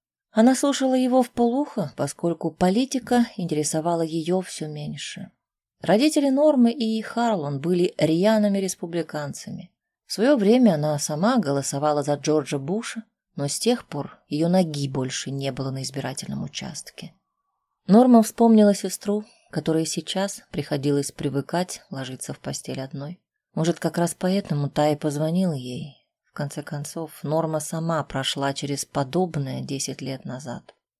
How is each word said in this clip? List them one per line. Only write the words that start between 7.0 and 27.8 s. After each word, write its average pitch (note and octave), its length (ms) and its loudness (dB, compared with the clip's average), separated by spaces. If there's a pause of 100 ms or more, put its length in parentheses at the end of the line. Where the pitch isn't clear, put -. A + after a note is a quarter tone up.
Харлон F3 600 -2
были F3 360 0
рьяными G3 640 2
республиканцами. E3+ 1120 -8 (360)
В - 60 -14
своё C4 240 4
время A3 380 6
она D3 240 0
сама F#3 400 0
голосовала C#3+ 640 0
за C#3+ 120 0
Джорджа C#3+ 440 0
Буша, G3+ 440 -6 (320)
но C#3+ 140 -4
с - 100 -6
тех A#3+ 280 0
пор - 320 -10 (100)
её D#3 200 0
ноги D#3 400 2
больше C3 420 -6
не C#3 220 -4
было C3+ 180 -6
на C3+ 120 -6
избирательном C3 600 -8
участке. - 680 -12 (760)
Норма A#3 360 8
вспомнила G#3+ 520 6
сестру, G#3 500 -4 (260)
которой D#3+ 360 0
сейчас F#3+ 640 -6
приходилось C#3+ 640 -2
привыкать C#3+ 800 -4
ложиться C3 420 -10
в - 60 -14
постель C3+ 420 -8
одной. C#3 400 -10 (340)
Может, E3 240 0
как D#3+ 200 -2
раз E3+ 200 0
поэтому F#3 520 -2
та D3+ 200 2
и D3+ 60 0
позвонила D#3+ 560 0
ей. C3 540 -10 (180)
В - 80 -20
конце C#3+ 300 -8
концов, D3 600 -10
Норма D#3 380 0
сама E3 440 -2